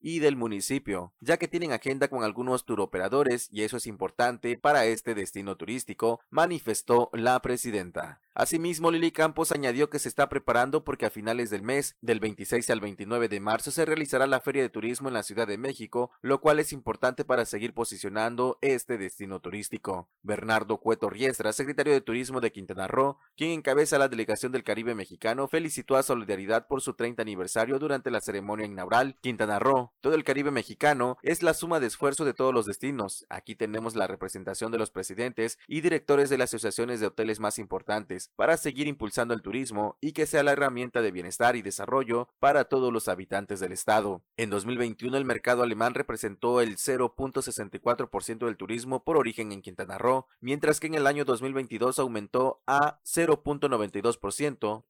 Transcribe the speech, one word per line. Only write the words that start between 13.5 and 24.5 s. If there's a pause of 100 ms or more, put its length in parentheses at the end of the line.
se
realizará
la
Feria
de
Turismo
en
la
Ciudad
de
México, (100)
lo
cual
es
importante
para
seguir
posicionando
este
destino
turístico. (140)
Bernardo
Cueto
Riestra,
secretario
de
Turismo
de
Quintana
Roo, (180)
quien
encabeza
la
delegación